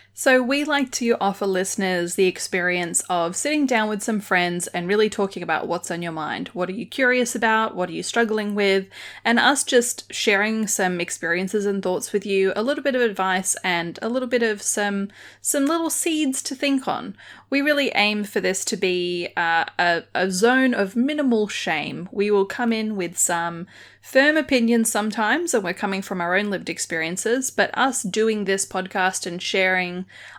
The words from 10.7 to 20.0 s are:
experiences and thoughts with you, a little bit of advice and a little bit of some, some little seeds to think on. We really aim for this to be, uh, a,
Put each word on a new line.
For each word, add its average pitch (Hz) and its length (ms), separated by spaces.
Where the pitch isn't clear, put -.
experiences 180 640
and 196 180
thoughts - 300
with 202 120
you, 190 300
a 220 80
little 285 180
bit 269 140
of 254 60
advice 190 600
and 170 400
a 226 60
little 247 220
bit 240 120
of 214 200
some, 202 480
some 277 240
little 330 240
seeds 302 540
to - 120
think 277 320
on. - 300
We 269 100
really 285 340
aim 208 300
for 202 160
this 185 260
to 208 120
be, 175 580
uh, 165 300
a, 170 260